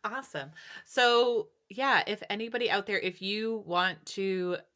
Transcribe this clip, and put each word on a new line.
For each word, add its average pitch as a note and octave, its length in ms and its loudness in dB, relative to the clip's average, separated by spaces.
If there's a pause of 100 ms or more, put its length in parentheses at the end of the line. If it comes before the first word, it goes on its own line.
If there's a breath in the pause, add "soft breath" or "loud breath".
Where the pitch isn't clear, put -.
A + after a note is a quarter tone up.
Awesome. G3+ 460 -8 (340 loud breath)
So A#3+ 640 4 (200)
yeah, A#3+ 380 2
if G3+ 240 -4
anybody A3+ 400 -2
out G3 160 0
there, G3+ 120 -2
if F3+ 220 -4
you G#3+ 460 -4
want F3 400 0
to F#3 500 -2 (200)